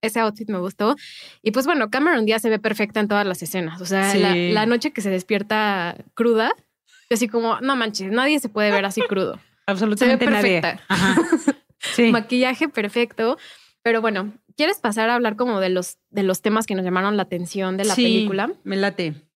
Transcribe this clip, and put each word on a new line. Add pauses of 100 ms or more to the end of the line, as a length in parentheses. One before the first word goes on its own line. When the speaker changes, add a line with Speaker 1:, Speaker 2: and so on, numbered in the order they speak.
Speaker 1:
Ese
outfit
me
gustó. (480)
Y
pues
bueno,
Cameron
Díaz
se
ve
perfecta
en
todas
las
escenas.
O
sea,
la,
Speaker 2:
Sí.
Speaker 1:
la
noche
que
se
despierta (180)
cruda, (580)
yo
así
como,
"No
manches,
nadie
se
puede
ver
así
crudo". (120)
Speaker 2:
<laughs>
Absolutamente
Speaker 1:
Se
ve
Speaker 2:
nadie.
Speaker 1:
perfecta.
Speaker 2:
Ajá.
Speaker 1:
<laughs> (140)
Speaker 2:
Sí.
Speaker 1:
Maquillaje
perfecto. (440)
Pero
bueno, (240)
¿quieres
pasar
a
hablar
como
de
los, (120)
de
los
temas
que
nos
llamaron
la
atención
de
la
Speaker 2:
Sí,
Speaker 1:
película? (120)
Speaker 2:
me
late. (220)